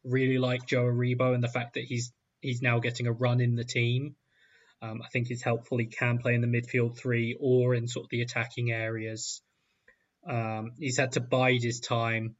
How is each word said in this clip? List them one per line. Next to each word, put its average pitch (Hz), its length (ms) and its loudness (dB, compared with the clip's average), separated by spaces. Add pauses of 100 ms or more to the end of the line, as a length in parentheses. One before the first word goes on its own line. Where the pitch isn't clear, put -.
really 131 340 2
like 127 280 0
Joe 123 180 2
Aribo 123 500 2
and 123 80 2
the 117 60 2
fact 120 260 -4
that 123 100 -6
he's, 123 280 -6 (300)
he's 123 180 -4
now 120 200 2
getting 120 260 -2
a 120 60 0
run 123 280 2
in 120 140 4
the 117 100 -2
team. 123 500 0 (640)
Um, 113 200 -8
I 117 80 -14
think 120 200 -2
he's 120 140 -6
helpful. 120 360 -2
He 117 80 0
can 120 320 0
play 120 160 2
in 120 60 2
the 120 80 2
midfield 120 500 0
three 117 400 0
or 127 340 4
in 117 140 0
sort - 200 -6
of - 40 -20
the 120 120 0
attacking 120 500 -2
areas. 110 680 -6 (880)
Um, 113 480 -2
he's 131 220 -2
had 131 140 2
to 135 80 0
bide 127 420 2
his 117 160 -2
time. 113 600 -2